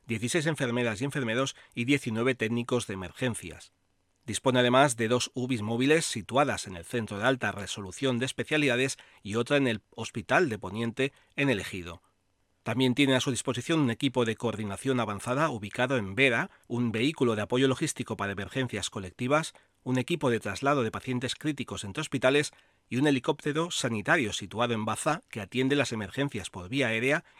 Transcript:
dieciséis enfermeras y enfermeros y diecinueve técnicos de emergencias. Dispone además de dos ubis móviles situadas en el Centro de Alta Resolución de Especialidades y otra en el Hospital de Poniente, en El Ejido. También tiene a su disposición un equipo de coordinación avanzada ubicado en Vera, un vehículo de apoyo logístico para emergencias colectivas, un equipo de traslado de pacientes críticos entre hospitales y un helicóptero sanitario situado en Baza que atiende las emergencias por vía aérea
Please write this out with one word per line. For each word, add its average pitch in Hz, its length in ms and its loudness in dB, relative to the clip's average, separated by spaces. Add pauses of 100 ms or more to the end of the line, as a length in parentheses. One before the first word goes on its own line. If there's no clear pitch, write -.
dieciséis 120 380 0
enfermeras 120 560 0
y 139 60 -2
enfermeros 135 500 -2 (180)
y 120 120 -2
diecinueve 127 480 2
técnicos 120 520 -2
de 107 60 -6
emergencias. 95 800 -8 (540)
Dispone 123 340 2
además 123 380 6
de 113 100 2
dos 123 240 0
ubis 123 300 -2
móviles 131 420 2
situadas 117 640 0
en 92 100 -10
el 85 80 -12
Centro 104 320 -4
de 101 80 -2
Alta 127 260 2
Resolución 101 680 -4
de 131 80 -2
Especialidades 131 720 0 (240)
y 101 140 -4
otra 120 200 2
en 139 100 4
el 113 140 0 (160)
Hospital 123 540 0
de 104 80 -4
Poniente, 113 560 -2 (220)
en 139 120 2
El 107 120 2
Ejido. 87 420 -10 (600)
También 120 320 2
tiene 135 220 4
a 120 40 2
su 143 100 -2
disposición 131 500 -2
un 127 100 4
equipo 123 360 0
de 110 100 -2
coordinación 110 640 -2
avanzada 120 480 -2
ubicado 123 480 -2
en 98 180 -4
Vera, 131 360 4 (160)
un 120 260 -2
vehículo 120 440 2
de 107 60 0
apoyo 127 260 4
logístico 123 500 -2
para 101 140 -2
emergencias 101 580 -4
colectivas, 123 640 -2 (280)
un 127 140 0
equipo 143 320 0
de 113 120 4
traslado 131 420 0
de 110 80 0
pacientes 123 440 -4
críticos 135 500 -6
entre 104 180 -6
hospitales 143 500 2 (380)
y 123 80 -2
un 147 80 4
helicóptero 151 640 0
sanitario 143 640 0
situado 113 400 -2
en 107 100 -2
Baza 147 460 -2
que 113 100 -8
atiende 131 340 0
las 131 180 2
emergencias 110 580 -4
por 92 180 -12
vía 127 200 0
aérea 131 360 0 (160)